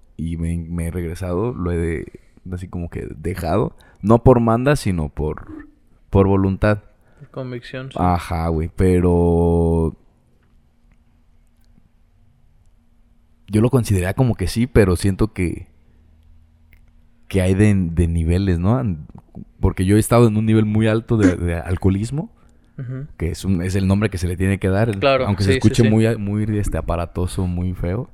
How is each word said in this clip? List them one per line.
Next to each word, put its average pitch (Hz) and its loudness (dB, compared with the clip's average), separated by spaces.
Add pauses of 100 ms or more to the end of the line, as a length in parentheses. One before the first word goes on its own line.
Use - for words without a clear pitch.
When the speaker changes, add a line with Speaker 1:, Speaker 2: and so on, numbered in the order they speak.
(160)
Speaker 1:
y 82 -6
me, 82 -4
me 85 -6
he 85 -6
regresado. 90 -4
Lo 87 -6
he 87 -2
de-, 82 -4 (440)
así 90 -10
como 85 -8
que - -10
dejado. 87 -4 (240)
No 113 4
por 123 6
manda, 117 2
sino 85 -2
por, - -8 (420)
por 98 4
voluntad. 98 2 (400)
Speaker 2:
Por 139 -20
convicción, 131 -12
sí. 143 -8
Speaker 1:
Ajá, 87 -2
güey. 80 -2
Pero 85 2 (3500)
yo 101 2
lo 123 4
consideraría 101 2
como 123 2
que 95 -4
sí, 113 0
pero 92 4
siento 101 0
que, - -4 (1600)
que 95 0
hay 95 2
de, 104 4
de 85 0
niveles, 85 0
¿no? 110 0 (800)
Porque 92 0
yo 98 4
he 110 6
estado 120 6
en 107 0
un 110 0
nivel 110 4
muy 107 0
alto 113 0
de, 90 4
de 85 -2
alcoholismo. 98 -2 (480)
Speaker 2:
Ujú. 131 -10 (100)
Speaker 1:
Que 82 -4
es - -8
un, 95 0
es 92 -2
el 95 0
nombre 101 2
que 95 -8
se 87 -4
le 87 -4
tiene 95 0
que 98 -2
dar. 101 0
Speaker 2:
Claro, 131 0
Speaker 1:
Aunque 98 -2
Speaker 2:
sí, 101 0
Speaker 1:
se 131 4
Speaker 2:
sí, 131 0
Speaker 1:
escuche 110 2
Speaker 2:
sí. 110 4
Speaker 1:
muy, 110 2
muy, 104 -4
este, 101 -4
aparatoso, 87 -4
muy 90 -4
feo. 95 -6